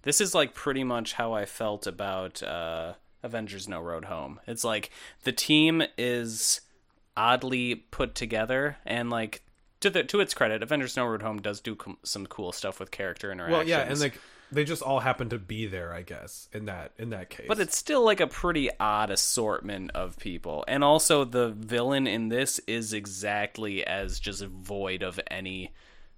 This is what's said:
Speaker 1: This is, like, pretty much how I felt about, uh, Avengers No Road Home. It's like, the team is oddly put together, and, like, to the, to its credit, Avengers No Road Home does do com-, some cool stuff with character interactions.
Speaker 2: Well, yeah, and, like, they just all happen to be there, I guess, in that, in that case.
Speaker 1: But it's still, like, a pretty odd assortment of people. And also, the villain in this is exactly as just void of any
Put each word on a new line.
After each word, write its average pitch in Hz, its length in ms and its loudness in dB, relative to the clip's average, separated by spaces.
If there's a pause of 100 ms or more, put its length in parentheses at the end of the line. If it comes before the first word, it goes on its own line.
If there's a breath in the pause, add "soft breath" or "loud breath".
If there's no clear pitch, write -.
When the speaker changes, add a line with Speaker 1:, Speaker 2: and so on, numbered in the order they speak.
Speaker 1:
This 143 180 4
is, 196 140 2
like, 147 200 2
pretty 135 280 -2
much 120 300 -2
how 113 220 -2
I 104 100 0
felt 104 420 -4
about, 95 560 -4
uh, 82 520 -4 (280)
Avengers 107 460 -8
No 87 120 -6
Road 82 260 -6
Home. 80 380 -8
It's 117 200 -4
like, 110 260 0 (320 loud breath)
the 131 80 0
team 156 540 6 (120)
is 120 680 0 (540)
oddly 123 600 4
put - 400 -4
together, 123 680 0
and, 120 240 -2
like, 113 340 -4 (400)
to 202 80 6
the, 180 120 4
to 147 160 2
its 196 160 4
credit, 110 300 4
Avengers 131 320 0
No 123 100 2
Road 110 160 -2
Home 107 180 -4
does 101 200 -4
do 110 160 -6
com-, - 260 -12
some 98 240 -6
cool 92 240 -6
stuff - 300 -6
with 95 100 -12
character 98 400 -6
interactions. 92 260 0
Speaker 2:
Well, 160 120 2
yeah, 147 200 2
and, 143 120 0
like, 139 180 0 (340 loud breath)
they 147 100 2
just 151 180 -2
all 135 200 2
happen 123 300 2
to 117 100 -4
be 107 260 -6
there, 90 260 -6
I 87 100 -8
guess, - 500 -14
in 107 140 -8
that, 90 320 -10
in 117 120 -6
that 92 200 -10
case. - 180 -14
Speaker 1:
But 220 100 0
it's 185 180 0
still, 277 280 4
like, 208 160 6
a 156 80 4
pretty 160 500 2
odd 107 320 2
assortment 101 840 0
of 92 260 -4
people. 85 500 -6
And 139 160 4
also, 147 400 8
the 120 240 4
villain 120 580 2
in 113 220 0
this 123 400 2
is 110 240 -2
exactly 104 920 -2
as 95 360 -2
just 101 240 -4
void 95 580 -4
of 92 160 -4 (140)
any 92 400 -8 (460 soft breath)